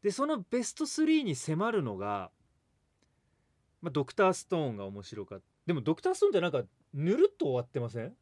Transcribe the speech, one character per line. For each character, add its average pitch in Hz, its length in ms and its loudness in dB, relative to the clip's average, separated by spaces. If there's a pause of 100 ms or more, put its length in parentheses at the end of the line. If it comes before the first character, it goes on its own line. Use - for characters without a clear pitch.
で、 208 100 0
そ 262 140 0
の 302 140 0
ベ 233 240 -2
ス - 120 -6
ト 311 100 -2
ス 311 200 0
リ 311 160 4
ー - 20 -4
に 170 120 -2
迫 160 360 -2
る 208 100 0
の 107 160 -4
が、 98 340 -4 (1500)
ま 170 80 -8
あ、 - 20 -10
ド 135 140 0
ク - 80 -18
タ 190 160 6
ー 180 40 4
ス - 120 -6
ト 180 120 -2
ー 143 140 0
ン 107 60 -8
が 98 80 -8
面 98 180 -10
白 104 220 -10
か 98 120 -14
っ - 20 -14
た。 - 60 -20 (200)
で 170 80 0
も 143 80 0
ド 156 140 2
ク - 60 -20
タ 359 100 0
ー 370 40 0
ス - 40 -12
ト 415 80 6
ー - 20 8
ン - 20 2
っ - 20 -2
て 190 60 6
な 175 80 2
ん 160 40 0
か 135 120 0 (300)
ぬ 151 240 0
る 392 120 6
っ - 60 -6
と - 120 -2
終 127 80 0
わ 120 60 2
っ 123 60 -6
て 131 140 -6
ま 117 80 -6
せ 117 120 -6
ん？ 175 200 -8